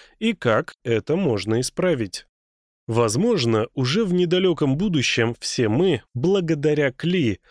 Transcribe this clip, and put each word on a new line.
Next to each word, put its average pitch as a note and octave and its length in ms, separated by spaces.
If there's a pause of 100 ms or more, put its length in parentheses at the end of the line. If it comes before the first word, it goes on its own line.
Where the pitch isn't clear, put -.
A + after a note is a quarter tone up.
(200)
и A3+ 120
как B2 440 (100)
это A#2+ 320
можно A2+ 420
исправить. B2+ 640 (640)
Возможно, A#2 840
уже C#3+ 320
в F3 80
недалёком F3 640
будущем C3+ 600
все - 300
мы, C#3 340 (100)
благодаря D3+ 800
Кли, D#3 480 (120)